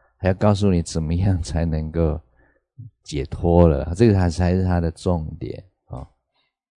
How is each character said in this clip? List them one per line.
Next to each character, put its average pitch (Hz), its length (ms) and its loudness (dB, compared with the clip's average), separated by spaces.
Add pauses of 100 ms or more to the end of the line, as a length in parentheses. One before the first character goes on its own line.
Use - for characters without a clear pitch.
(160)
还 95 120 -2
要 92 60 2
告 104 200 2
诉 101 160 0
你 87 120 2
怎 82 200 -6
么 78 100 -4
样 92 300 0
才 80 220 -4
能 78 260 -4
够 80 300 -2 (840)
解 69 220 -8
脱 85 420 4
了， 76 300 0
这 117 100 4
个 104 80 6
才， 90 160 2
才 87 240 0
是 95 80 0
它 90 180 0
的 85 100 -2
重 82 360 -4 (120)
点 - 260 -12 (220)
啊。 65 220 -16 (680)